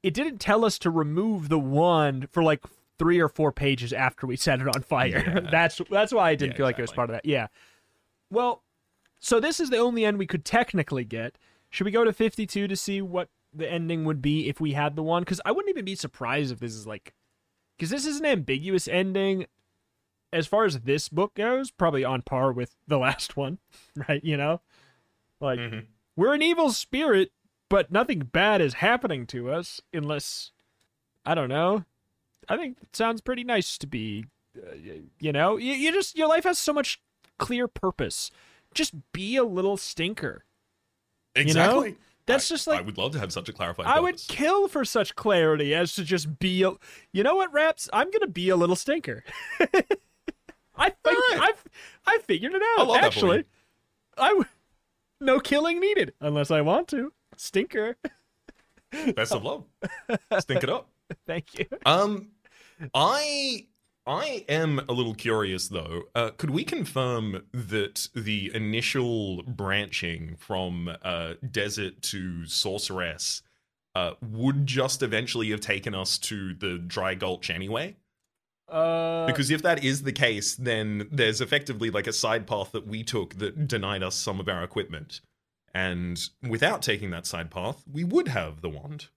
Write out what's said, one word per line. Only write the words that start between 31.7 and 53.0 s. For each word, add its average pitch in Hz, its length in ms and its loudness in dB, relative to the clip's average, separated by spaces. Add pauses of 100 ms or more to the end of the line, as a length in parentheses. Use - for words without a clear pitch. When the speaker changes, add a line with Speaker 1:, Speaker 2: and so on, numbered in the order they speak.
Speaker 1:
I 214 100 0
think 285 240 -8
it - 140 -20
sounds 226 260 0
pretty 247 220 -4
nice 226 340 0
to - 80 -10
be, 110 400 -6 (320)
uh, 92 160 -16
y-, 80 260 -16 (200)
you 151 120 -2
know? 160 220 4
Y-, 214 80 -4
you 277 300 0
just, 370 260 0
your 311 100 4
life 330 160 4
has 359 140 2
so - 160 0
much - 260 -2 (380)
clear 247 300 0
purpose. - 600 -4 (440)
Just - 180 -2 (200)
be 196 240 -2
a 262 80 4
little 196 320 0
stinker. - 680 -6 (920)
You 143 80 6
know? 143 40 4 (340)
Speaker 2:
Exactly. 214 140 -4 (300)
Speaker 1:
That's 262 240 2
Speaker 2:
I, 330 40 -2
Speaker 1:
just - 120 -4
like 202 140 2
Speaker 2:
I - 20 -8
would - 160 -8
love 120 140 0
to 151 80 -4
have 95 120 -4
such - 160 -6
a 107 40 -10
clarified - 340 -4
Speaker 1:
I 302 140 4
would 349 160 0
Speaker 2:
purpose. - 120 -14
Speaker 1:
kill 381 400 2
for 285 160 -2
such - 300 0
clarity 156 600 2
as 175 200 0
to 202 100 -4
just 156 360 -2
be 185 240 2
a, 190 80 4 (400)
you 190 100 2
know 294 140 6
what, 370 160 2
Raps? 311 400 2
I'm 285 180 2
gonna 415 160 2
be 180 240 -2
a 185 60 6
little 175 200 4
stinker. 269 460 -4 (380)
<laughs> - 0 - (1160)
I 381 140 4
think - 60 -16 (100)
Speaker 2:
All 480 320 4
right. - 20 0 (100)
Speaker 1:
I've, - 140 -8 (420)
I 415 120 4
figured 214 340 0
it 381 100 0
out, 453 180 4
Speaker 2:
I - 20 8
love 262 140 6
that 339 60 8